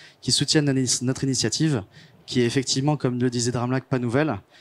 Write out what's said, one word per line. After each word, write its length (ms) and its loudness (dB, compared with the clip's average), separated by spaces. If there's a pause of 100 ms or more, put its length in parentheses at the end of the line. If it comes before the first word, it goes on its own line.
(220)
qui 100 -2
soutiennent 340 2
notre 120 2
ini-, 240 0
notre 220 -2
initiative, 580 0 (460)
qui 140 0
est 40 4
effectivement, 500 0
comme 240 -2
le 120 2
disait 200 -2
Dramlac, 340 -2
pas 120 -2
nouvelle, 400 0 (240)